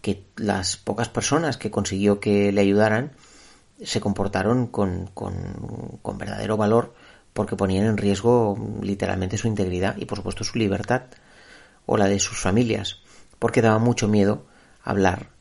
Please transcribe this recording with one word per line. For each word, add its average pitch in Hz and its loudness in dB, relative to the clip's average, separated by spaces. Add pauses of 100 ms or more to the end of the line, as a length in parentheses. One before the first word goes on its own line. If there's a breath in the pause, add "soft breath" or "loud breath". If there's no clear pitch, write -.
que - -6 (100)
las 98 -2
pocas 104 -4
personas 143 -2
que 107 -8
consiguió 101 0
que 101 2
le 101 2
ayudaran 107 4 (720 loud breath)
se 117 -4
comportaron 101 0
con, 92 -2
con, - -10
con - -8
verdadero 107 -4
valor, 110 2 (380 loud breath)
porque 98 -4
ponían 98 2
en 110 0
riesgo 101 2 (280)
literalmente 98 -2
su 117 -2
integridad 98 -2
y, - -8
por 101 -8
supuesto, 98 -8
su - -6
libertad 104 0 (840 loud breath)
o - 2
la 104 4
de 98 2
sus - -4
familias, 107 0 (400 soft breath)
porque 117 2
daba 110 6
mucho 120 2
miedo 104 2 (380 soft breath)
hablar 95 2 (100)